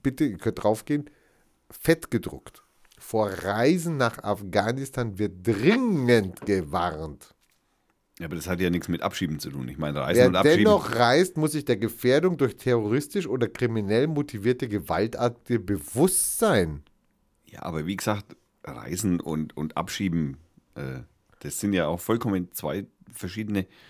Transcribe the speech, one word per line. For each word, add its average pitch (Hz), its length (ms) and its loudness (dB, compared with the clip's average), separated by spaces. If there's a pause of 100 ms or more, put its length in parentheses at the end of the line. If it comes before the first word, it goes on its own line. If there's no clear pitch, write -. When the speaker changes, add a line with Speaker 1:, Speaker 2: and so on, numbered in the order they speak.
Speaker 1:
bitte, 139 220 0
ihr 101 120 -4
könnt - 240 -4
draufgehen, 147 480 0 (600)
fett - 420 0
gedruckt. - 520 -6 (340)
Vor 107 320 -2
Reisen 120 680 0
nach 123 260 0
Afghanistan 104 960 -2
wird 92 300 -4
dringend 123 960 4
gewarnt. 80 920 -4 (840)
Speaker 2:
Ja, 85 100 -10
aber 85 100 -6
das 80 100 -10
hat 90 140 0
ja 90 80 4
nichts 87 180 0
mit 85 140 -2
Abschieben 78 380 -2
zu - 100 -10
tun. 67 180 -8
Ich 69 100 -10
meine, 73 220 -4
Reisen 85 220 4
Speaker 1:
Wer 123 80 10
Speaker 2:
und 87 80 2
Abschieben. 147 220 8
Speaker 1:
dennoch 208 360 4
reist, 131 400 4
muss 156 160 0
sich 151 140 -4
der 120 100 2
Gefährdung 135 600 2
durch 127 180 2
terroristisch 127 720 0
oder 120 220 0
kriminell 113 580 0
motivierte 123 600 -2
Gewaltakte 104 880 -2
bewusst 104 800 -2
sein. 92 440 2 (600)
Speaker 2:
Ja, - 200 -18
aber 80 220 -6
wie 95 120 -4
gesagt, 104 400 -4 (260)
Reisen 107 560 -2
und, 78 380 -6
und 78 180 -6
Abschieben, 82 640 -4 (380)
äh, 65 260 -10 (400)
das - 180 -10
sind 101 140 -2
ja 85 140 2
auch 87 120 -2
vollkommen 107 540 -2
zwei 95 320 -6 (260)
verschiedene, 101 560 -4 (220)